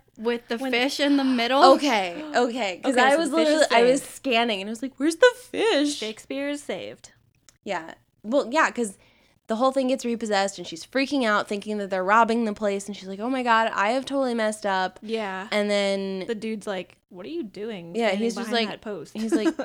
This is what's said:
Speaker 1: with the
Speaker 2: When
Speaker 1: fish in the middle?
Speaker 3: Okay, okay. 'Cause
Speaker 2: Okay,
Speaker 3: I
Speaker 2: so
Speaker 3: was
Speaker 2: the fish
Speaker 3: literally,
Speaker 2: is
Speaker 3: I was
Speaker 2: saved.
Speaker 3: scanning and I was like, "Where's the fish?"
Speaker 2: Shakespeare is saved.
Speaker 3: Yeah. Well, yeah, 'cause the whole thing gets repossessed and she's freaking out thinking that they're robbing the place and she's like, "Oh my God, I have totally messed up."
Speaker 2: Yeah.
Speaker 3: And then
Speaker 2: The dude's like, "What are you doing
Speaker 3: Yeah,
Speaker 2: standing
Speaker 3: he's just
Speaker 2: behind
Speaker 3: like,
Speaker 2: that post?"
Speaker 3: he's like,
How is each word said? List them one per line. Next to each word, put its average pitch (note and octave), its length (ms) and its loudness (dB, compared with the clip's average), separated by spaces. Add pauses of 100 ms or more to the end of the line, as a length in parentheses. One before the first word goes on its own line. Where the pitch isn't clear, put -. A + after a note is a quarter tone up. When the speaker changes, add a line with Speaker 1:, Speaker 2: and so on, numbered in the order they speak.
(180)
Speaker 1:
with A#3 320 -2
the A#3 100 -4
Speaker 2:
When C4 120 -4
Speaker 1:
fish B3 280 0
in C#4+ 180 4
the C#4 60 2
middle? B3+ 400 4 (100)
Speaker 3:
Okay, A3+ 500 0 (120)
okay. A#3+ 480 0
'Cause C4 100 0
Speaker 2:
Okay, B3 100 4
Speaker 3:
I C4+ 100 6
Speaker 2:
so D4 40 6
Speaker 3:
was D#4+ 140 0
Speaker 2:
the D#4 60 0
fish D#4+ 100 4
Speaker 3:
literally, D4+ 160 4
Speaker 2:
is - 80 2
Speaker 3:
I A#3 120 6
was C4 200 4
Speaker 2:
saved. - 100 -16
Speaker 3:
scanning A#3 480 0
and G3+ 80 -8
I - 20 -8
was A3+ 120 -10
like, C4 140 -8
"Where's D#4+ 180 0
the B4 200 6
fish?" D4 640 0
Speaker 2:
Shakespeare C4+ 500 -6
is C#4+ 140 -6
saved. B2+ 500 -10 (520)
Speaker 3:
Yeah. E3+ 320 -8 (280)
Well, A3 280 0
yeah, C#4+ 180 2
'cause G#3+ 300 -4 (480)
the A3 80 -2
whole B3+ 160 2
thing C4 160 0
gets C4 180 -2
repossessed G#3 540 -2
and F3 80 -12
she's - 180 -12
freaking C4+ 400 0
out G#3 220 2
thinking G#3 320 -6
that G3 100 -6
they're F#3+ 140 -2
robbing A3+ 420 4
the G#3 80 -2
place G3+ 320 -2
and G3+ 100 -10
she's F#3 120 -16
like, G3 120 -10
"Oh A3+ 100 -6
my C4 120 -2
God, A3+ 320 2
I G3 200 0
have C4+ 120 -2
totally C4+ 300 -2
messed G#3+ 320 -2
up." F#3+ 340 -2
Speaker 2:
Yeah. G#3 480 -6
Speaker 3:
And G#3 220 0
then G3 560 -2
Speaker 2:
The A#3 80 -4
dude's A3 320 -8
like, F#3 320 -8 (100)
"What F#3 160 -18
are B3+ 40 -14
you E4 120 -8
doing F#3+ 540 -10
Speaker 3:
Yeah, A3+ 140 2
Speaker 2:
standing G3 160 0
Speaker 3:
he's A#3 100 -2
just A3+ 160 -6
Speaker 2:
behind A#3 160 0
Speaker 3:
like, F3 120 -10
Speaker 2:
that - 20 -20
post?" F#3+ 360 -10
Speaker 3:
he's A3 160 -2
like, D#4 320 2